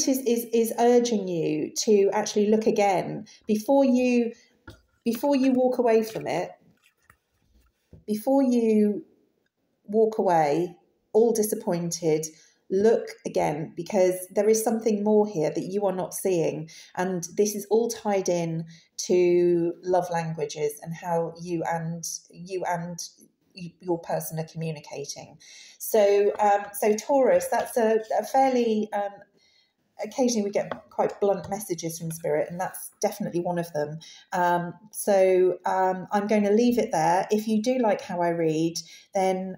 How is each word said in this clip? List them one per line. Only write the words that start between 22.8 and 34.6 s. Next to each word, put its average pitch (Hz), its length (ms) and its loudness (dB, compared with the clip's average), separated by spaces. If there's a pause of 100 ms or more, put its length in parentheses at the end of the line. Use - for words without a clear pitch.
y-, 175 260 -16
your 180 180 -2
person 160 400 -6
are 160 120 -6
communicating. 147 880 -12 (400)
So, 202 640 2
um, 202 220 4 (100)
so 214 220 0
Taurus, 220 540 2
that's - 280 -4
a, 220 220 2 (200)
a 214 60 -2
fairly, 240 680 2
um, 202 180 -4 (880)
occasionally 220 420 0
we 202 60 -4
get - 400 -6
quite - 300 -4
blunt 190 280 0
messages 170 500 -8
from 165 120 -8
Spirit, 156 400 -2
and 175 100 -10
that's - 300 -10 (100)
definitely 175 400 -4
one 175 180 -4
of 165 140 -6
them. 151 260 -6 (340)
Um, 175 420 0 (160)